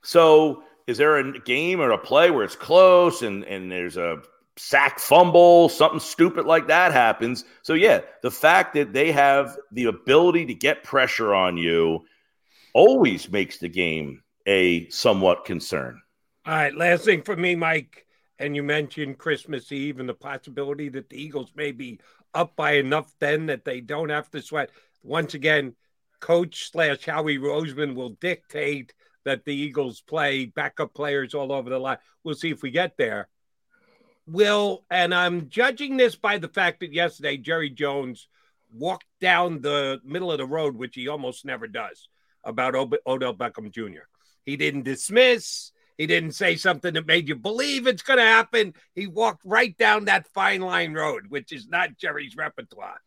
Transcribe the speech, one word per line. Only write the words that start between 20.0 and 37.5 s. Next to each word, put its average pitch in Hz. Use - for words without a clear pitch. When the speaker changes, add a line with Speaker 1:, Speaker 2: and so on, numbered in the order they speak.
Speaker 2:
and 127
the 120
possibility 143
that 131
the 127
Eagles 151
may 147
be 123
up 165
by 151
enough 143
then 156
that 139
they 127
don't 147
have 151
to 147
sweat. 147
Once 151
again, 147
Coach 170
slash 151
Howie 156
Roseman 143
will 123
dictate 147
that 131
the 143
Eagles 139
play 139
backup 143
players 143
all 139
over 127
the 131
line. 131
We'll 156
see 165
if 143
we 135
get 170
there. 104
Will, 202
and 180
I'm 175
judging 262
this 247
by 208
the 160
fact 180
that 170
yesterday 151
Jerry 151